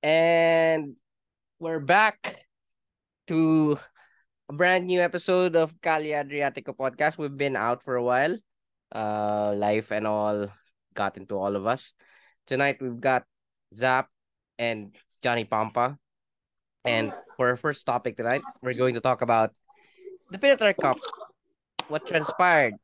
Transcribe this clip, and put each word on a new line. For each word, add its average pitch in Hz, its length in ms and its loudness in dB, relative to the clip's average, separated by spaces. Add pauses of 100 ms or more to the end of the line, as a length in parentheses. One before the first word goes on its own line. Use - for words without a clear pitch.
And 165 920 4 (640)
we're 165 200 -6
back 196 680 0 (800)
to 160 480 2 (720)
a - 40 -12
brand 180 340 2
new 180 180 2
episode 180 520 0
of 160 280 2
Cali 156 320 -2
Adriatico 143 560 -4
Podcast. 135 460 -2
We've 143 180 -8
been 139 180 -2
out 120 300 -2
for 131 120 -4
a 123 60 -2
while. 131 360 0 (500)
Uh, 104 640 -2
life 104 400 -2
and 107 140 -4
all 104 420 -2 (460)
got 101 240 -4
into 95 180 -10
all 98 180 -2
of 101 120 -4
us. 123 260 -4 (540)
Tonight, 139 340 -2
we've 123 180 -8
got 127 260 0 (500)
Zap 127 340 0 (500)
and 107 380 -6 (260)
Johnny 120 220 0
Pampa. 117 540 -2 (880)
And 110 260 0 (240)
for 127 160 2
our 123 80 -2
first 147 240 -4
topic 123 320 -4
tonight, 120 240 -2 (220)
we're 127 100 -4
going 127 220 0
to 117 100 -6
talk 127 160 0
about 113 320 2 (800)
the 180 80 -14
Pinatar 220 360 2
Cup, - 220 0 (920)
what 151 180 -6
transpired 156 680 4 (120)